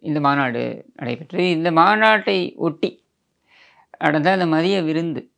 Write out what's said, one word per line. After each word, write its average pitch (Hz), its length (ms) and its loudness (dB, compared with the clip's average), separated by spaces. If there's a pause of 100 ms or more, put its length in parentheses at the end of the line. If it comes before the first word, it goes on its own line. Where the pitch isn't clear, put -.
இந்த 151 200 -4
மாநாடு 123 640 0 (100)
நடைபெற்றது. 175 560 -4
இந்த 170 200 0
மாநாட்டை 202 840 2
ஒட்டி - 480 -4 (960)
நடந்த 156 340 2
அந்த 185 140 0
மதிய 170 360 0
விருந்து 156 560 -4